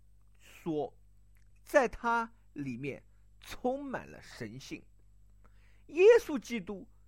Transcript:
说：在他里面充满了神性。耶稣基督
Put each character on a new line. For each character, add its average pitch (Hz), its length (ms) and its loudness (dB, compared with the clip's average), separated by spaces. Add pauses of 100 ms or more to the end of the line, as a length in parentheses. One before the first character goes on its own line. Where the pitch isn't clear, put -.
(400)
说： - 520 -6 (720)
在 269 240 4
他 233 460 -4 (220)
里 135 220 -8
面 127 260 -10 (380)
充 269 440 -6
满 139 240 -10
了 73 140 -18
神 117 360 -14
性。 - 240 -14 (1040)
耶 349 160 4 (140)
稣 294 200 0
基 233 200 -6
督 190 300 -10 (200)